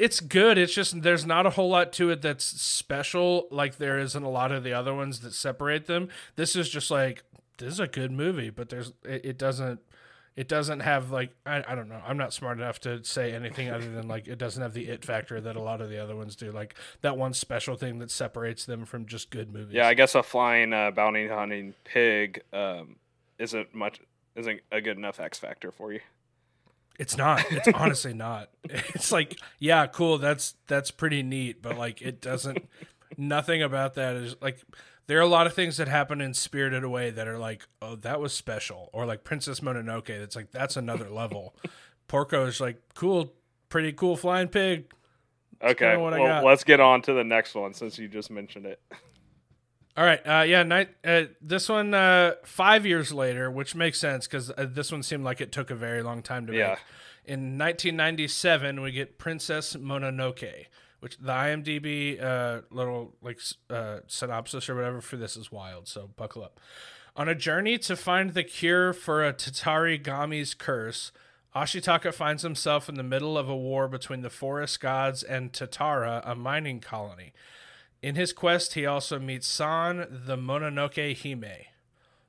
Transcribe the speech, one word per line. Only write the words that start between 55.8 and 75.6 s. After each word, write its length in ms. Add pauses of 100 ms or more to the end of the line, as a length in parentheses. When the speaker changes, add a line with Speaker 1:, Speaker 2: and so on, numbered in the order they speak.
Speaker 1:
long 200
time 260
to 80
Speaker 2:
Yeah. 140
Speaker 1:
make. 100 (460)
In 320
nineteen 400
ninety-seven, 840
we 120
get 240
Princess 580
Mononoke, 920 (340)
which 160
the 140
I 180
M 120
D 160
B, 420
uh, 500
little, 520
like, 160
s-, 180 (140)
uh, 380
synopsis 640
or 60
whatever 260
for 160
this 180
is 160
wild, 360
so 280
buckle 280
up. 160 (560)
On 120
a 80
journey 440
to 180
find 360
the 100
cure 500
for 320
a 80
Tatarigami's 1200
curse, 580 (420)
Ashitaka 600
finds 300
himself 440
in 80
the 80
middle 340
of 120
a 80
war 320
between 320
the 80
forest 500
gods 420
and 300
Tatara, 720